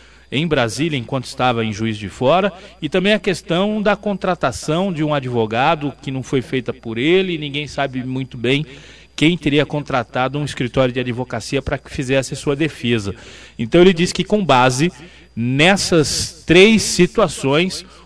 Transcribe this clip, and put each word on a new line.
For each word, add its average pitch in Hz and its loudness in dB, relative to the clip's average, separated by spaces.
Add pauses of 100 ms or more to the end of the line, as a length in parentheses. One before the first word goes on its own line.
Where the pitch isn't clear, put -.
(320)
em 147 -2
Brasília 143 0
enquanto 127 -6
estava 120 0
em 110 -4
Juiz 110 -4
de 104 -8
Fora, 165 0 (260)
e 156 -6
também 190 0
a 208 0
questão 202 -2
da 202 2
contratação 185 -4
de 156 -2
um 151 -2
advogado 127 0 (120)
que 139 -8
não 131 -6
foi 135 -2
feita 131 -6
por 117 -8
ele, 180 0
e 165 -6
ninguém 147 -6
sabe 131 -6
muito 131 -8
bem 131 2 (520)
quem 160 4
teria 147 0
contratado 131 -4
um 147 -4
escritório 131 0
de 127 -4
advocacia 123 -4
para 143 -4
que - -20
fizesse 135 -2
a - -10
sua 143 -2
defesa. 120 -2 (420)
Então 120 4
ele 185 10
diz 175 0
que 180 -4
com 208 0
base 131 4 (440)
nessas 147 2
três 196 6
situações, 180 0 (220)